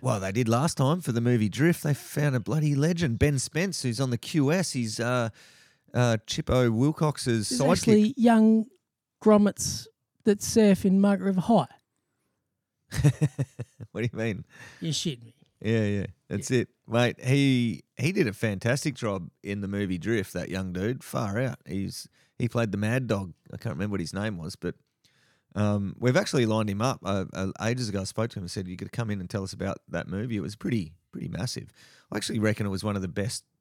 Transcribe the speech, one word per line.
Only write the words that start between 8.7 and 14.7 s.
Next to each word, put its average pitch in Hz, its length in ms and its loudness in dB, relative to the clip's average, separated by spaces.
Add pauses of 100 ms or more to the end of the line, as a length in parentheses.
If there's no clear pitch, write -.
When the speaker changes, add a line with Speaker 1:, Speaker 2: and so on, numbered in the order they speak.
Speaker 2:
grommets - 640 4 (380)
that 208 180 2
surf 208 420 6
in 190 160 6
Margaret 196 260 2
River 185 140 2
High. 180 260 4 (1200)
Speaker 1:
<laughs> - 0 - (1040)
What 107 100 -4
do 120 100 -2
you - 60 -8
mean? 113 260 -4 (360)